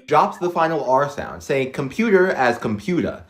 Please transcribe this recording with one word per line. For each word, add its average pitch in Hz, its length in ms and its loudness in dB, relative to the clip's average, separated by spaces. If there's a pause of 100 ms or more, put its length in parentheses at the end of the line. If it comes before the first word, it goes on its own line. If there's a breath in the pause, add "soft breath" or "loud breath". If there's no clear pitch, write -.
drops 185 320 2
the 175 120 -4
final 160 380 0
R 139 200 2
sound, 78 340 -10
saying 135 300 -2
computer 185 580 2
as 123 280 0
computer. 110 720 -4